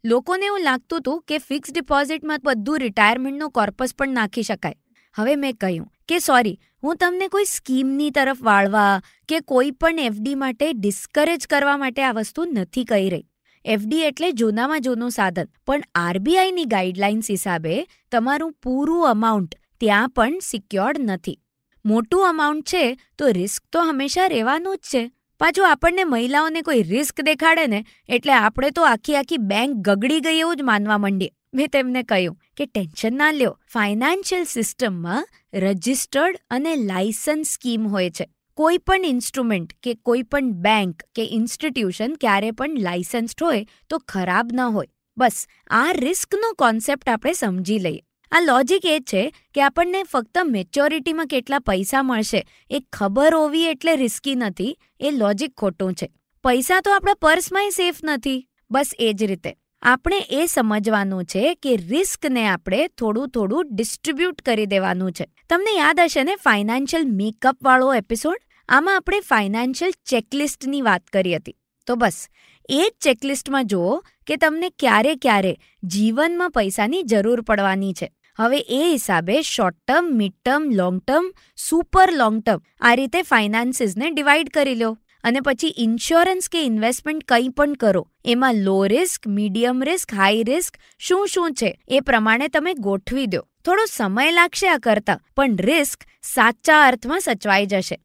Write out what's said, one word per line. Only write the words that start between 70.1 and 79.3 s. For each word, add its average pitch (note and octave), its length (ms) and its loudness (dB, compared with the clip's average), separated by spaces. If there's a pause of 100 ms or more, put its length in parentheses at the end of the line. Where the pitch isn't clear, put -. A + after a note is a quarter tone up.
વાત G3 200 2
કરી F#3 340 0
હતી. - 200 -10 (300)
તો - 80 -2
બસ A3+ 340 -2 (400)
એ D#4+ 220 2
જ - 120 -16
ચેકલિસ્ટમાં C4+ 640 -2
જુઓ G3 380 -2 (220)
કે D4+ 100 -2
તમને D#4+ 320 -4
ક્યારે A#3+ 460 0
ક્યારે G#3 440 0 (260)
જીવનમાં B3+ 640 0
પૈસાની A3 520 -2
જરૂર A3+ 380 2
પડવાની G3 520 0
છે. - 180 -8 (280)
હવે A#3+ 200 2
એ D4 320 0
હિસાબે G#3 520 0